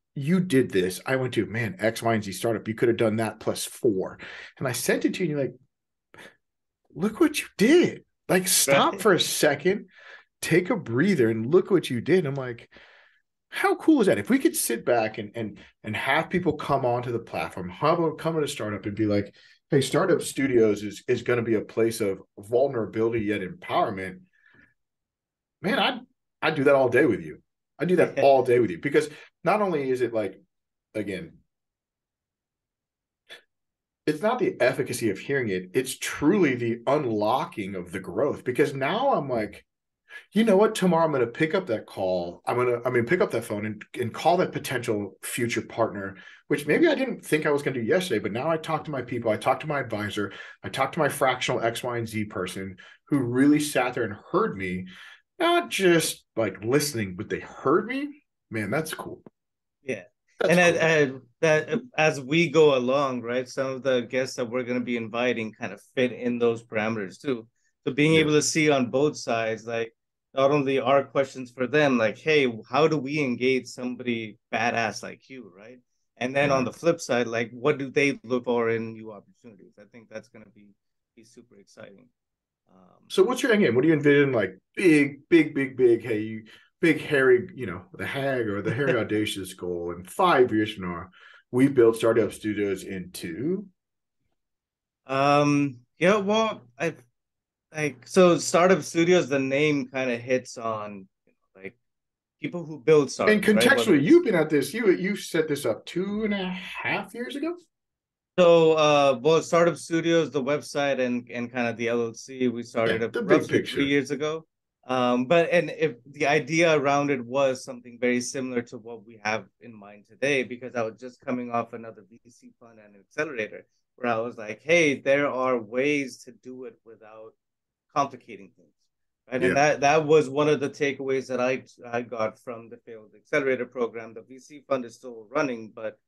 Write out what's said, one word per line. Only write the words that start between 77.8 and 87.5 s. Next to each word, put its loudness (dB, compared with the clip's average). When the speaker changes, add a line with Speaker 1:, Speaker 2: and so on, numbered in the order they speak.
Speaker 2:
they 0
look -4
for 0
in -4
new -16
opportunities? -20
I -20
think -20
that's -16
gonna -20
be, -20
be -20
super -20
exciting. -20
Um, -20
Speaker 1:
So 4
what's 0
your 2
end 4
game? 4
What 4
do 4
you 6
envision, 4
like, -2
big, 4
big, 4
big, -4
big, 4
hey, -2
you, -8
big 2
hairy, 4